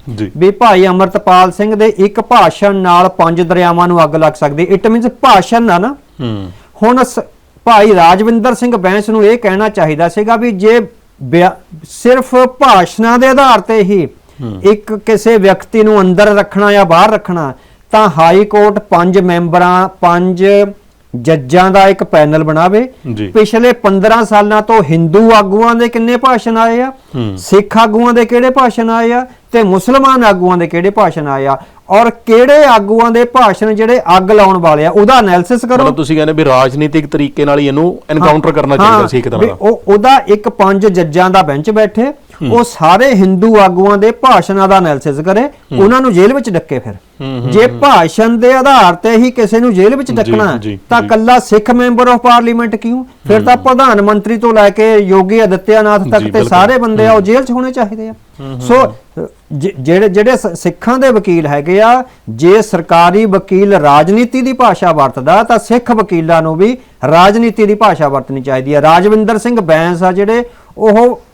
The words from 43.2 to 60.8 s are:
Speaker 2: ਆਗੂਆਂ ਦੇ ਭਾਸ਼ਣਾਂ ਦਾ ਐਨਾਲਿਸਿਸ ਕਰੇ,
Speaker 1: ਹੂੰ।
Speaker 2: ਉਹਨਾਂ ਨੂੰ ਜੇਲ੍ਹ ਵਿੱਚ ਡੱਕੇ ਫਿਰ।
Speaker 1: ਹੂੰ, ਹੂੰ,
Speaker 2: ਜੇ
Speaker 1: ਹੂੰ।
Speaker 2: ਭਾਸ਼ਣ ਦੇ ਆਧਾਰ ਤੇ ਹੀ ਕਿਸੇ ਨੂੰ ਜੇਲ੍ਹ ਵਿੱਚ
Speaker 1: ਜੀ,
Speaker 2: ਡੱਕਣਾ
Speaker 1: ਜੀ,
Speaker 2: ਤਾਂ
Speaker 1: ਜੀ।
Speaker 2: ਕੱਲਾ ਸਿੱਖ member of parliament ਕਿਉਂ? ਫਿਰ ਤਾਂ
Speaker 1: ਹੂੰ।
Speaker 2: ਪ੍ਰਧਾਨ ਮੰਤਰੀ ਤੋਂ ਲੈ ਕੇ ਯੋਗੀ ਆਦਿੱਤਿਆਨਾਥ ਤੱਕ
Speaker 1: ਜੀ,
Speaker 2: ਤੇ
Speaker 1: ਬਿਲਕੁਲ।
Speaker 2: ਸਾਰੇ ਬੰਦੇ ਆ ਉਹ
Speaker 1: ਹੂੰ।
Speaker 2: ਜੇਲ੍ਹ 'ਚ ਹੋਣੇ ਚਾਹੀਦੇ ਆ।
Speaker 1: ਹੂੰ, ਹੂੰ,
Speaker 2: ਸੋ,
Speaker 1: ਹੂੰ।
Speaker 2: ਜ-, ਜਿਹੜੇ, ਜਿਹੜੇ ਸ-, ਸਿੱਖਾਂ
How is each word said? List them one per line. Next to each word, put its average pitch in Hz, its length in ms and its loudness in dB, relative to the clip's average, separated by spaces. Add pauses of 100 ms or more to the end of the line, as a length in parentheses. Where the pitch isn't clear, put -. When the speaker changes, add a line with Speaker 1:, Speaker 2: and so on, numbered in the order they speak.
Speaker 2:
ਆਗੂਆਂ 196 380 2
ਦੇ 214 140 2
ਭਾਸ਼ਣਾਂ 196 560 0
ਦਾ 190 100 2
ਐਨਾਲਿਸਿਸ 147 420 -2
ਕਰੇ, 190 220 -2
Speaker 1:
ਹੂੰ। 269 380 -8
Speaker 2:
ਉਹਨਾਂ 233 220 2
ਨੂੰ 254 120 0
ਜੇਲ੍ਹ 190 200 4
ਵਿੱਚ 269 160 -4
ਡੱਕੇ 160 300 -6
ਫਿਰ। 110 140 -12
Speaker 1:
ਹੂੰ, 131 480 -12
ਹੂੰ, 131 100 -6
Speaker 2:
ਜੇ 214 160 4
Speaker 1:
ਹੂੰ। 240 120 -6
Speaker 2:
ਭਾਸ਼ਣ 226 500 0
ਦੇ 240 240 2
ਆਧਾਰ 254 420 2
ਤੇ 226 220 0
ਹੀ 247 140 2
ਕਿਸੇ 226 280 -2
ਨੂੰ 240 140 0
ਜੇਲ੍ਹ 202 240 2
ਵਿੱਚ 254 140 -8
Speaker 1:
ਜੀ, 220 60 -4
Speaker 2:
ਡੱਕਣਾ 214 400 -2
Speaker 1:
ਜੀ, 208 220 -10 (100)
Speaker 2:
ਤਾਂ 233 120 0
Speaker 1:
ਜੀ। 208 60 -8
Speaker 2:
ਕੱਲਾ 226 320 2
ਸਿੱਖ 220 320 0
member 247 340 0
of 247 120 2
parliament 233 600 0
ਕਿਉਂ? 240 260 -6 (240)
ਫਿਰ 208 140 2
ਤਾਂ 240 140 2
Speaker 1:
ਹੂੰ। 247 80 -8
Speaker 2:
ਪ੍ਰਧਾਨ 254 380 2
ਮੰਤਰੀ 208 360 -2
ਤੋਂ 226 160 0
ਲੈ 208 160 4
ਕੇ 220 280 2
ਯੋਗੀ 190 420 0
ਆਦਿੱਤਿਆਨਾਥ 208 600 0
ਤੱਕ 190 180 0
Speaker 1:
ਜੀ, 208 60 -2
Speaker 2:
ਤੇ 208 60 -4
Speaker 1:
ਬਿਲਕੁਲ। 226 180 -2
Speaker 2:
ਸਾਰੇ 202 280 2
ਬੰਦੇ 220 300 0
ਆ - 20 2
ਉਹ 220 60 4
Speaker 1:
ਹੂੰ। 208 80 2
Speaker 2:
ਜੇਲ੍ਹ 233 200 0
'ਚ 254 80 -8
ਹੋਣੇ 254 200 -4
ਚਾਹੀਦੇ 220 380 -6
ਆ। - 20 -14
Speaker 1:
ਹੂੰ, 135 420 -16
ਹੂੰ, 127 80 -12
Speaker 2:
ਸੋ, 127 140 0
Speaker 1:
ਹੂੰ। - 540 -4 (280)
Speaker 2:
ਜ-, 151 120 -4 (100)
ਜਿਹੜੇ, 175 300 0
ਜਿਹੜੇ 214 280 0
ਸ-, 226 100 -8
ਸਿੱਖਾਂ 185 520 -4